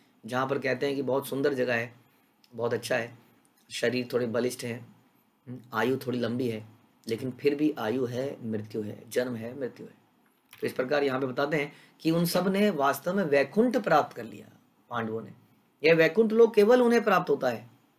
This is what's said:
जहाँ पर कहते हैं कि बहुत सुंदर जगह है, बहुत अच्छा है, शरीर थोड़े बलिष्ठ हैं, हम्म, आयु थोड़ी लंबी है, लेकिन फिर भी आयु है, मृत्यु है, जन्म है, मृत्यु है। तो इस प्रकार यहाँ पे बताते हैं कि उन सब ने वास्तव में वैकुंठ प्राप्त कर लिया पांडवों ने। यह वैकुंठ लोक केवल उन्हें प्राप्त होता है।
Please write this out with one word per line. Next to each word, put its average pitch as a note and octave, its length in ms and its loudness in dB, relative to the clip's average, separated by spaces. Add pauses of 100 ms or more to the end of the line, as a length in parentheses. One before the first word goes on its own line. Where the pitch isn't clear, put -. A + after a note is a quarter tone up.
(260)
जहाँ B2+ 220 -2
पर C3+ 120 -2
कहते B2+ 260 -2
हैं C#3 100 -2
कि C#3 60 -4
बहुत C3 260 -2
सुंदर C#3 260 0
जगह B2 200 0
है, A#2 220 -4 (580)
बहुत A#2 200 -4
अच्छा A#2+ 220 -2
है, A#2 220 -6 (520)
शरीर B2 440 -2
थोड़े B2 120 0
बलिष्ठ B2 380 -2
हैं, A#2+ 320 -10 (520)
हम्म, B2 120 -14 (140)
आयु A#2+ 240 0
थोड़ी B2 220 -4
लंबी A#2+ 280 -2
है, A2 180 -6 (420)
लेकिन A#2+ 240 -4
फिर C#3+ 240 0
भी D3+ 240 0
आयु A#2+ 260 -2
है, B2 320 -6 (100)
मृत्यु A2 340 -6
है, G#2+ 280 -10
जन्म B2 260 -2
है, A#2 240 -10
मृत्यु A#2+ 260 -10
है। - 200 -20 (560)
तो C3 60 -2
इस A2+ 60 -8
प्रकार C#3+ 300 0
यहाँ C3+ 180 0
पे C3+ 60 -2
बताते C#3+ 300 -2
हैं C#3+ 160 -4 (260)
कि E3 120 0
उन E3+ 140 2
सब F3 220 0
ने G3+ 220 2
वास्तव C#3 440 0
में G3+ 100 0
वैकुंठ D#3+ 540 2
प्राप्त C#3+ 380 2
कर A#2+ 80 -12
लिया - 260 -18 (400)
पांडवों A2+ 320 -4
ने। G#2+ 120 -16 (500)
यह D#3+ 120 6
वैकुंठ E3 360 4
लोक A3+ 240 6
केवल A3+ 260 6
उन्हें A#3 220 4
प्राप्त F#3 260 2
होता C3+ 200 0
है। A2+ 200 -6 (300)